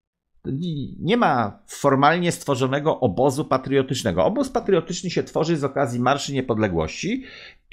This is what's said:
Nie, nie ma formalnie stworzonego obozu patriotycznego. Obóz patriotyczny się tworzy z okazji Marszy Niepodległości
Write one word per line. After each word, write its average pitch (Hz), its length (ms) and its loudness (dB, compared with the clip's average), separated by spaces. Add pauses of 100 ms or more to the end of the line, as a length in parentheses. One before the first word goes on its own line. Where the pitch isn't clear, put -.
(460)
Nie, 143 540 -6
nie 220 180 2
ma 131 500 0
formalnie 147 640 4
stworzonego 143 680 0
obozu 131 460 2
patriotycznego. 131 800 0
Obóz 262 240 0
patriotyczny 185 600 -2
się 143 140 -2
tworzy 160 340 0
z 139 60 -4
okazji 135 360 -2
Marszy 139 340 0
Niepodległości 117 920 -2 (500)